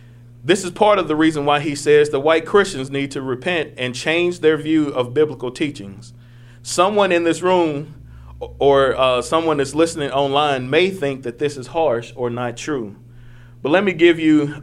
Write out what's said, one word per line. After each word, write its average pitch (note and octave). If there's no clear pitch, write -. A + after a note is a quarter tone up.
This F3+
is F3+
part G#3
of E3+
the D3+
reason D#3
why D3
he D3
says D3
that C#3
white D#3+
Christians D#3+
need C#3
to C#3
repent C3
and B2
change D#3
their D#3
view D3+
of B2
biblical C3+
teachings. A2+
Someone G3
in E3+
this E3
room E3
or, C3+
uh, B2+
someone D#3+
that's C3+
listening D3
online C#3
may F3
think C#3
that A#2+
this D3
is B2
harsh C#3
or B2
not A#2+
true. A#2+
But C#3
let F#3
me F#3+
give E3
you D3+